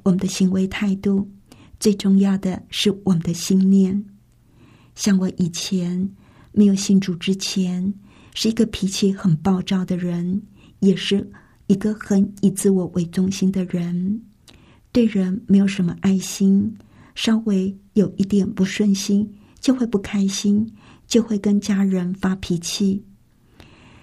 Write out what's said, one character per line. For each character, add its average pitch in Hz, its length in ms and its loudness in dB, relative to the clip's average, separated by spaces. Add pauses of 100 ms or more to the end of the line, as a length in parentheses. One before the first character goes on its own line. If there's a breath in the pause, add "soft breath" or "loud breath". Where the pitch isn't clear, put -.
我 196 60 2
们 180 80 2
的 190 100 -2
行 190 240 0
为 190 160 0
态 190 260 -2
度， 196 340 -2 (520 loud breath)
最 214 120 2
重 196 240 2
要 196 220 2
的 185 320 -6
是 - 180 -2 (140)
我 190 80 0
们 165 100 2
的 170 140 -4
心 190 240 0 (100)
念。 196 360 2 (920 soft breath)
像 196 240 2
我 185 120 0
以 180 200 -2
前 180 580 -4 (440 loud breath)
没 208 140 6
有 196 80 4
信 190 260 2
主 180 160 -4
之 190 180 -2
前， 185 580 -4 (400 loud breath)
是 - 160 -4
一 226 40 0
个 226 140 2
脾 208 200 -6
气 196 260 0
很 180 260 0
暴 190 240 0
躁 185 220 -2
的 185 120 -4
人， 175 440 -4 (380 soft breath)
也 196 160 4
是 - 340 -2 (380 loud breath)
一 202 80 4
个 214 200 -2
很 196 380 0 (100)
以 196 80 4
自 196 200 0
我 185 240 2
为 175 120 0
中 185 220 -2
心 190 220 0
的 190 140 -2
人， 180 580 -4 (680 soft breath)
对 240 140 4
人 190 420 -2
没 196 100 6
有 196 80 4
什 196 180 -2
么 170 160 -2
爱 190 160 2
心， 196 560 2 (440 loud breath)
稍 226 220 0
微 196 380 -2 (180)
有 202 220 4
一 202 60 0
点 196 260 2
不 - 160 0
顺 202 300 0
心 202 340 0 (300 loud breath)
就 254 160 2
会 254 100 -2
不 226 140 -2
开 202 300 -2
心， 208 440 0 (360 loud breath)
就 233 120 4
会 220 160 -4
跟 202 240 0
家 196 220 0
人 185 320 -2
发 185 220 -2
脾 185 200 -4
气。 196 480 -4 (1000 soft breath)